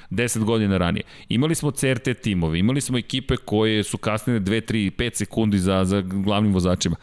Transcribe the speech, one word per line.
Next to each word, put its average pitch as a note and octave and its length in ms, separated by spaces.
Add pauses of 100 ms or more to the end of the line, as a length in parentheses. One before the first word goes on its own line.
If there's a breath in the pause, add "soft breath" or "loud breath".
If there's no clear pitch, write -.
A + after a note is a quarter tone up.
deset A2+ 340
godina G#2+ 340
ranije. E2+ 260 (260 loud breath)
Imali D3+ 260
smo E3 160
C - 180
R B2+ 80
T B2 160
timove, E2+ 460
imali B2+ 220
smo C3 160
ekipe B2+ 400
koje G#2+ 460
su - 140
kasnile A2 420
dve, G#2 220
tri, G#2 300
pet A#2+ 240
sekundi G#2 440
za, F#2+ 260
za G2 160
glavnim G2 520
vozačima. F2+ 500